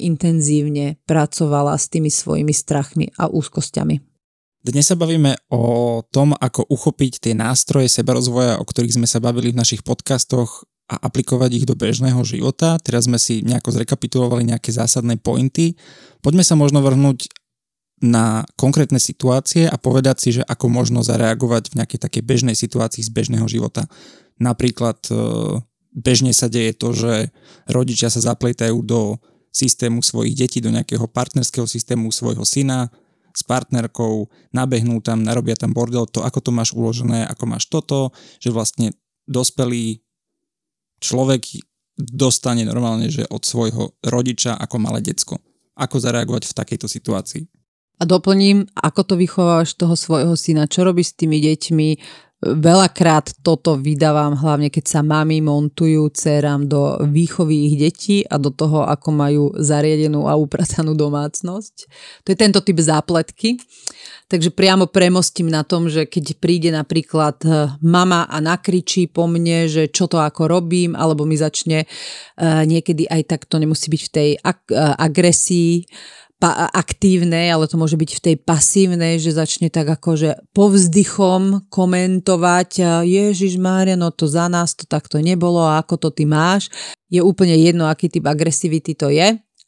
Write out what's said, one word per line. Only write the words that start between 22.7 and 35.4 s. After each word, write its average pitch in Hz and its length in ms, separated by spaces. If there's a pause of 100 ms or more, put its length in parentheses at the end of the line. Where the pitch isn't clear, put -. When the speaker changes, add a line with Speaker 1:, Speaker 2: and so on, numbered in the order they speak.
Speaker 2:
z 113 120
bežného 113 360
života. 117 360 (560)
Napríklad, 120 560 (120)
e, 113 60 (800)
bežne 123 400
sa 120 160
deje 110 240
to, 117 240
že 113 360 (360)
rodičia 120 400
sa 113 120
zaplietajú 117 600
do 113 400 (320)
systému 120 480
svojich 117 360
detí, 123 280
do 113 80
nejakého 113 320
partnerského 123 640
systému 113 440
svojho 113 360
syna 131 400 (460)
s - 80
partnerkou, 117 880 (240)
nabehnú 120 480
tam, 113 240
narobia 117 320